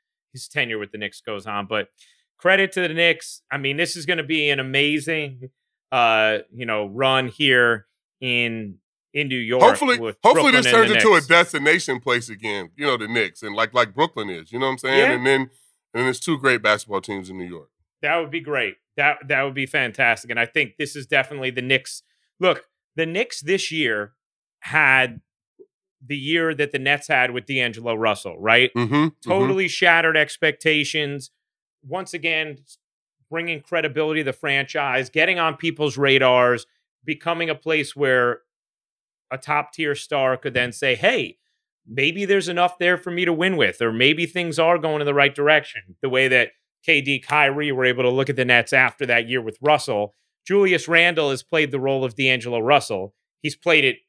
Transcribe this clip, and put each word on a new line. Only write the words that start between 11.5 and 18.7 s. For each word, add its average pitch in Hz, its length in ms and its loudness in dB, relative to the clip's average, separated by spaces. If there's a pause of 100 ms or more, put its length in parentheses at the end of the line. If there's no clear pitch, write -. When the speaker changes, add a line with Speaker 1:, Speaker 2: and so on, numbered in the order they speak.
Speaker 2:
place 120 300 -2
again, 101 460 -8
you 147 120 -6
know, 131 100 0
the 110 100 -8
Knicks, 110 360 -2
and 104 120 -8
like, 110 200 -2
like 117 180 2
Brooklyn 120 380 -4
is, 82 200 -12
you 113 60 -6
know 131 80 -2
what 135 60 0
I'm 131 80 -6
saying? 131 180 0
Speaker 1:
Yeah. 143 140 6
Speaker 2:
And 123 160 0
then, 135 140 4
and 127 80 -6 (440)
then 117 120 -2
there's 127 140 -2
two 156 200 -4
great 127 240 0
basketball 107 380 0
teams 95 280 -10
in 95 80 -14
New 92 80 -10
York. 85 240 -16 (320)
Speaker 1:
That 151 160 -2
would 156 140 -6
be 170 80 -6
great. 135 380 -4 (200)